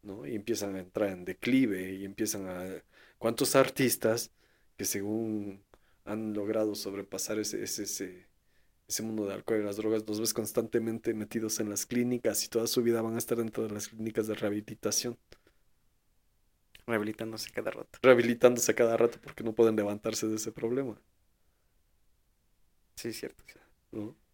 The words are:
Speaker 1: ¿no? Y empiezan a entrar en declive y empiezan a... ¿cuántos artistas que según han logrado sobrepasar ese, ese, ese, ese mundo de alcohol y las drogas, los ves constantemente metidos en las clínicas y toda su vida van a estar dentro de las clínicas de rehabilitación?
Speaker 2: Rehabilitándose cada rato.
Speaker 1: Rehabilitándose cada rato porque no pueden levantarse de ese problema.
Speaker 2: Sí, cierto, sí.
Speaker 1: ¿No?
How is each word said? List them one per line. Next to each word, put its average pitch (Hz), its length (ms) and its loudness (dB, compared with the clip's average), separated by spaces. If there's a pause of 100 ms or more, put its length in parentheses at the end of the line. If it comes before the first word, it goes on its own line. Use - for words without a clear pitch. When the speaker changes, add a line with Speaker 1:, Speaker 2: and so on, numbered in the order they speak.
Speaker 1:
¿no? 104 240 -12
Y 123 100 -4
empiezan 101 400 -2
a 95 40 -6
entrar 98 300 0
en 90 140 -8
declive 95 680 2
y 95 120 -8
empiezan 101 440 -4
a... 92 340 -8 (360)
¿cuántos 117 380 2
artistas 120 760 4 (440)
que 104 100 -6
según 104 800 -4 (400)
han 107 300 -4
logrado 107 420 0
sobrepasar 98 640 -6
ese, 104 260 -2
ese, 101 200 -6
ese, 90 420 -8 (600)
ese - 140 -4
mundo 110 240 -4
de 98 80 -4
alcohol 107 260 0
y 104 40 -2
las 101 120 -4
drogas, 110 320 0
los 107 120 -2
ves 113 140 0
constantemente 113 800 0
metidos 107 460 -4
en 107 100 -2
las 101 160 -4
clínicas 123 580 0
y - 40 -10
toda 117 200 0
su 123 140 2
vida 117 200 4
van 113 140 -2
a - 20 -2
estar 120 200 -2
dentro 113 280 -2
de 107 80 -6
las 104 140 -8
clínicas 110 400 -2
de 107 60 -2
rehabilitación? 104 840 -4 (1700)
Speaker 2:
Rehabilitándose 113 640 -4
cada - 220 -6
rato. - 300 -14
Speaker 1:
Rehabilitándose 120 720 6
cada 113 220 4
rato 117 240 4
porque - 220 -14
no 113 120 -4
pueden 113 200 6
levantarse 107 540 0
de 110 80 0
ese 110 160 -6
problema. 120 480 -4 (2000)
Speaker 2:
Sí, 117 160 -8
cierto, - 340 -10
sí. - 120 -20 (320)
Speaker 1:
¿No? 107 260 -8 (180)